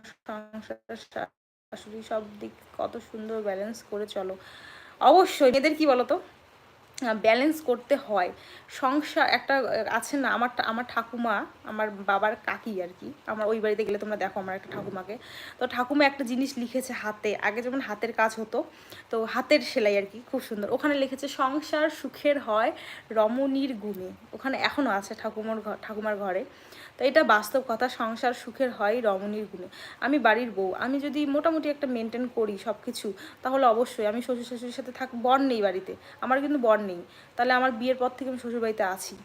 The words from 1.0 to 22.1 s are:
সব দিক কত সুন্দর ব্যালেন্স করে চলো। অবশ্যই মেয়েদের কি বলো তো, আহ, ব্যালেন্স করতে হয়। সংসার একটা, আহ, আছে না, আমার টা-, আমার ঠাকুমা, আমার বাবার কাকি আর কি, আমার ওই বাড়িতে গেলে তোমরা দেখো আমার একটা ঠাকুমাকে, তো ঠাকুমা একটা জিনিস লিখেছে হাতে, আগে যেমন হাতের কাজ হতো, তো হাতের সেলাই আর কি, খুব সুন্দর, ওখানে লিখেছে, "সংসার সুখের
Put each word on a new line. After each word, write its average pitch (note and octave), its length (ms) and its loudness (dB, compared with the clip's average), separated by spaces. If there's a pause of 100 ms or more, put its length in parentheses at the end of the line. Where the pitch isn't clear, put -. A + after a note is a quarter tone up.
সব A3 140 -2 (180)
দিক A3 100 -10 (280)
কত - 180 -4
সুন্দর A3 460 -8
ব্যালেন্স G#3 480 -4
করে G#3 160 -6
চলো। F#3+ 300 -6 (640)
অবশ্যই D4+ 500 8
মেয়েদের C#4 240 4
কি D#4 120 2
বলো B3 180 6
তো, F4 160 0 (840)
আহ, A3+ 120 0
ব্যালেন্স A#3+ 460 4
করতে B3 360 0
হয়। F#3+ 360 0 (360)
সংসার D4 600 0
একটা, C4+ 300 2
আহ, - 380 0
আছে B3+ 200 -4
না, B3+ 120 0
আমার A3+ 280 2
টা-, - 80 -2
আমার A3+ 240 -4
ঠাকুমা, A#3 580 -2 (180)
আমার G#3+ 260 -4
বাবার G3 540 0
কাকি G3+ 380 -6
আর F3 60 -8 (120)
কি, A3+ 120 -12 (140)
আমার G#3+ 200 -2
ওই A3 140 0
বাড়িতে G#3+ 240 0
গেলে G3+ 140 -2
তোমরা G#3 180 -6
দেখো G3 240 -4
আমার F#3+ 160 -6
একটা G3 160 -14
ঠাকুমাকে, G3 460 -8 (400)
তো - 80 0
ঠাকুমা B3+ 380 2
একটা C#4 200 2
জিনিস B3+ 340 -2
লিখেছে B3 340 -4
হাতে, G#3+ 440 -4
আগে G#3+ 260 -2
যেমন B3+ 180 -2
হাতের G#3+ 320 -6
কাজ A3 260 2
হতো, A#3 260 -4 (460)
তো A3+ 140 0
হাতের B3 360 4
সেলাই G#3 360 2
আর G3 160 2
কি, A3+ 180 -14
খুব B3+ 100 -2
সুন্দর, G#3 300 -4
ওখানে C#4+ 240 2
লিখেছে, C4+ 340 0
"সংসার D4+ 600 0
সুখের C#4+ 480 0